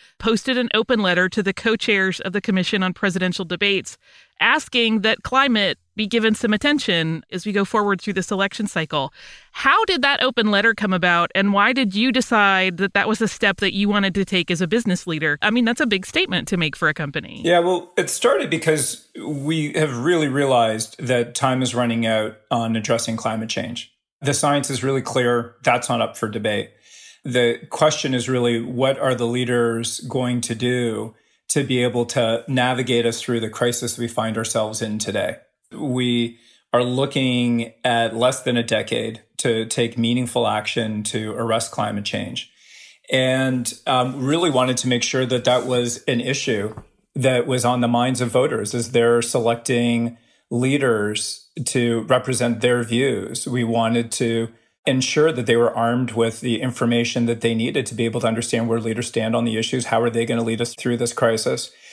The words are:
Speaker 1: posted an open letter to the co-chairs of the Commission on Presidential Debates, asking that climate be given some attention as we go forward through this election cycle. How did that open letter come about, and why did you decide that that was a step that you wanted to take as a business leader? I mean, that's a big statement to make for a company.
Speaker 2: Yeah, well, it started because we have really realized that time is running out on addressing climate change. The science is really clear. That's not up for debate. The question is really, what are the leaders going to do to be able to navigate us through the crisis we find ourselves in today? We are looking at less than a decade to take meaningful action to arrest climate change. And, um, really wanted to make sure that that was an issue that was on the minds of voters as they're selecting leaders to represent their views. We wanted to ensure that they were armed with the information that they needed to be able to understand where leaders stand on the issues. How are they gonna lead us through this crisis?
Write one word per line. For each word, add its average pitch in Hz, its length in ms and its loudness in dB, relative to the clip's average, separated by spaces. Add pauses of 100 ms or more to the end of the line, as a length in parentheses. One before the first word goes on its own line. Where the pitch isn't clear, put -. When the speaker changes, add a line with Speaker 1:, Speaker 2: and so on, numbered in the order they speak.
(180)
Speaker 1:
posted 233 380 0
an 247 160 0
open 220 300 2
letter 180 260 2
to 214 140 -2
the 185 100 -2
co-chairs 202 680 0
of - 120 -8
the 202 80 -2
Commission 190 420 0
on 185 120 -2
Presidential 185 500 -2
Debates, 180 540 -2 (420)
asking 233 640 2
that 220 200 0
climate 233 560 2 (180)
be 214 100 -2
given 220 280 2
some 214 200 0
attention 175 760 0
as 170 140 -8
we 208 80 -4
go 202 100 2
forward 202 380 0
through 202 140 -4
this 190 160 -4
election 196 360 -2
cycle. 151 460 -4 (400)
How 349 320 4
did 359 160 0
that 277 220 2
open 240 280 2
letter 214 220 4
come 208 220 0
about, 175 400 2
and 196 180 2
why 208 220 4
did 226 200 0
you 233 160 2
decide 196 680 2
that 190 160 -2
that 196 120 2
was 214 140 0
a 220 80 2
step 196 300 0
that 196 160 0
you 202 160 2
wanted 196 240 2
to 196 100 0
take 180 260 -2
as 170 120 0
a 180 40 0
business 202 400 0
leader? 156 360 -2
I 214 80 2
mean, 233 160 4
that's 233 140 0
a 294 60 2
big 202 200 0
statement 311 420 -2
to 196 80 -2
make 156 180 0
for 160 140 0
a 151 60 0
company. 147 500 -8
Speaker 2:
Yeah, 170 140 4
well, 175 400 0
it - 100 2
started - 400 2
because 156 580 0 (160)
we 147 520 -2
have 147 240 0
really 156 300 2
realized 123 760 2
that 120 300 0
time 131 260 0
is 123 140 -2
running 117 320 0
out 110 320 0 (120)
on 113 260 0
addressing 113 420 -2
climate 110 320 -4
change. - 420 -8 (300)
The 143 100 0
science 143 380 0
is 131 120 -4
really 135 200 0
clear. 120 600 0
That's 123 260 2
not 117 100 0
up - 160 -2
for 107 140 -4
debate. 107 400 -2 (540)
The 120 340 2 (100)
question 151 460 2
is 120 120 -2
really, 120 360 0
what 127 360 0
are 135 160 2
the 120 120 -2
leaders 120 760 0
going 123 420 -2
to 117 120 -4
do 113 600 -2 (340)
to 143 160 0
be 123 180 0
able 120 240 0
to 117 420 0
navigate 123 560 2
us 117 160 0
through 117 200 -2
the 110 100 -4
crisis 120 480 -2
we 120 100 -4
find 113 300 -4
ourselves 110 420 -2
in 107 180 -4
today? 101 380 -4 (360)
We 120 640 -2 (340)
are 120 100 4
looking 123 920 0 (100)
at 117 320 0
less 123 260 2
than 120 140 0
a 117 60 2
decade 113 600 -2 (160)
to 113 280 0
take 117 300 -2
meaningful 117 520 0
action 107 560 -2
to 110 280 -4
arrest 117 380 -2
climate 107 340 -4
change. - 460 -6 (640)
And, 131 600 0 (140)
um, 127 380 0
really 165 260 2
wanted 127 280 2
to 127 100 -2
make 123 160 2
sure 131 220 -2
that 120 180 0
that 123 220 2
was 123 420 -2
an 123 120 2
issue 117 540 -2 (400)
that 127 320 2
was 127 180 0
on 123 180 2
the 117 60 2
minds 120 320 2
of 120 100 -2
voters 110 440 0
as 117 160 -4
they're 117 320 4
selecting 117 960 0 (320)
leaders 120 960 0 (180)
to 120 360 0
represent 123 600 0
their 123 200 4
views. 113 640 -2
We 123 160 -2
wanted 117 500 0
to 113 360 0 (380)
ensure 143 440 2
that 123 160 -4
they 117 100 4
were 117 200 4
armed 117 360 0
with 113 280 0
the 117 200 -2
information 120 640 0
that 117 160 -2
they 117 120 2
needed 120 320 -2
to - 80 -10
be 117 120 0
able 117 160 -2
to 123 40 2
understand 117 420 0
where 113 120 0
leaders 113 260 -4
stand 113 300 -2
on 117 80 0
the 113 120 0
issues. 117 300 -2
How 113 160 2
are 120 80 2
they 117 160 0
gonna 117 160 0
lead 113 180 -2
us 120 140 -4
through 120 220 -2
this 117 160 -2
crisis? 117 580 0 (220)